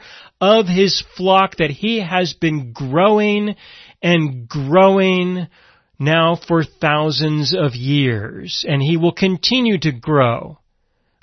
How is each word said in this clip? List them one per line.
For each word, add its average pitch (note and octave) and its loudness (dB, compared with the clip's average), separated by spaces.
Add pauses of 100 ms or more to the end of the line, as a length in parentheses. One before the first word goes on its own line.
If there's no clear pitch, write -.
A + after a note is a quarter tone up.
(400)
of G#3 4
his F3+ 2 (140)
flock F#3+ 2
that D#3 0
he A3 -4
has F3+ -2
been D3+ -4
growing G#3 0 (440)
and D3+ 0
growing F#3 2 (500)
now E3 2 (100)
for E3 2
thousands D3+ -2
of D3+ -2
years. B2+ -2
And C#3 -2
he D#3 0
will E3+ 2
continue G3+ 0
to D#3 0
grow C3 -2 (640)